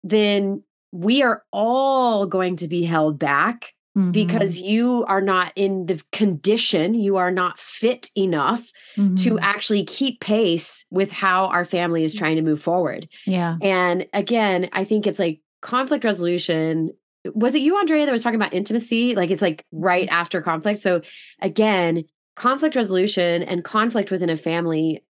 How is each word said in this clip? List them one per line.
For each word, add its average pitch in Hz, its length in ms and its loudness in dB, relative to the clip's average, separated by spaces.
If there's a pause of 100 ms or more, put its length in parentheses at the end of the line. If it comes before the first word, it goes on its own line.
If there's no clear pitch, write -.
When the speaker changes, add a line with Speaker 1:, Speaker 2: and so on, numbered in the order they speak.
Speaker 1:
then 202 600 0 (260)
we 214 320 2
are 240 300 0
all 240 720 2
going 185 300 -2
to 170 120 -8
be 175 140 -2
held 156 360 0
back 160 560 0 (240)
Speaker 2:
Mm-hmm. 180 140 2
Speaker 1:
because 180 440 2
you 226 520 0
are 196 120 2
not 185 360 0
in 190 300 -2
the 175 140 -2 (120)
condition, 202 840 2
you 202 220 2
are 180 160 2
not 180 260 0
fit - 580 -4
enough 185 540 0 (240)
to 208 80 -2
Speaker 2:
Mm-hmm. 185 400 2
Speaker 1:
actually 208 420 0
keep - 360 -4
pace 196 680 0
with 190 200 0
how 190 360 0
our 175 180 0
family 170 400 0
is 156 100 -2
trying 160 220 0
to 160 60 0
move 151 200 0
forward." 170 460 -2 (180)
Speaker 2:
Yeah. 175 340 -2
Speaker 1:
And 180 520 0
again, 202 600 0
I 196 120 -2
think 208 240 0
it's - 100 -4
like 170 220 -2 (200)
conflict 262 440 -2
resolution. 170 840 0 (440)
Was 240 220 2
it 285 60 2
you, 330 160 2
Andrea, 311 280 2
that 277 60 0
was 233 100 -2
talking 226 180 0
about - 140 -2
intimacy? 226 640 0
Like, 180 160 0
it's, 185 100 0
like, 165 300 -2
right 180 340 0
Speaker 2:
Mm-hmm. - 140 -2
Speaker 1:
after 170 200 -4
conflict. 170 380 -2
So 180 240 0 (400)
again, 185 640 2 (320)
conflict 277 400 0
resolution 185 680 2
and 175 220 -4
conflict 220 480 0
within 175 180 0
a 160 60 0
family 160 720 -2